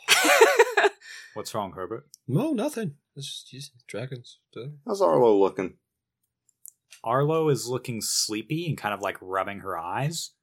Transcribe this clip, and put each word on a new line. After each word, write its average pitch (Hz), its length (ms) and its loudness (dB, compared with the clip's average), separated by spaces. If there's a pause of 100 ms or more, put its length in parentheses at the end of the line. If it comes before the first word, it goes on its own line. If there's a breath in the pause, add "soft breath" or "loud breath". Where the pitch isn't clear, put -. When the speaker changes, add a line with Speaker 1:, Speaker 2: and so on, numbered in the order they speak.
Speaker 1:
<laughs> 523 1300 4
Speaker 2:
What's 104 200 -10
wrong, 98 200 -6
Herbert? 92 340 -10 (200)
Speaker 3:
No, 247 260 0
nothing. 226 420 -6 (200)
It's 139 120 -12 (160)
just, - 80 -20
just 131 360 -20
dragons. 123 520 -14 (140)
Duh. 117 140 -14 (180)
Speaker 4:
How's 202 160 -4
Arlo 131 360 6
looking? 95 380 2 (1300)
Speaker 2:
Arlo 147 460 2
is 117 180 0
looking 123 340 -6
sleepy 131 680 -4
and 117 100 -4
kind 104 160 -4
of, 98 80 -6
like, 95 200 -4
rubbing 95 380 -4
her 95 180 -8
eyes 117 540 -6 (120)